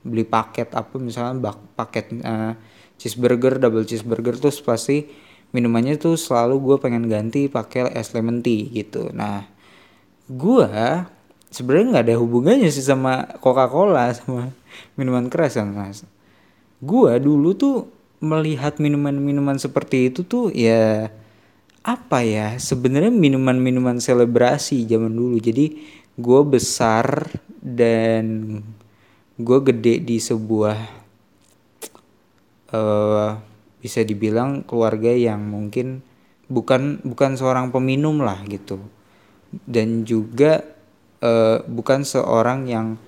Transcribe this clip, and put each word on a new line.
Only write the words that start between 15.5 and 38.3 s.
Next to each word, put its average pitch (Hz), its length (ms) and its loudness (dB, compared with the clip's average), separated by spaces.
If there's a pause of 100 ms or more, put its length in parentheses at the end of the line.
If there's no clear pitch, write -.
yang 101 160 -4
keras. 98 320 -12 (720)
Gue 165 400 4
dulu 147 320 4
tuh 277 240 0 (440)
melihat 156 600 -2
minuman-minuman 143 800 0
seperti 131 480 0
itu 127 160 -4
tuh 240 280 -2
ya, 110 600 2 (720)
apa 165 400 -2
ya, 107 320 -2
sebenarnya 135 560 0
minuman-minuman 127 880 2
selebrasi 120 880 2
zaman 113 240 0
dulu. 120 240 0
Jadi, 120 400 0 (400)
gue 123 320 4
besar 120 800 0 (320)
dan 113 720 0 (1000)
gue 120 240 2
gede 117 400 2
di 117 160 -2
sebuah, 110 640 -2 (1900)
eh, 107 580 0 (540)
bisa 120 180 -4
dibilang 110 640 -2
keluarga 113 480 0
yang 113 320 0
mungkin 107 560 -6 (480)
bukan, 131 560 0
bukan 135 320 -2
seorang 127 320 0
peminum 135 560 0
lah 95 240 -4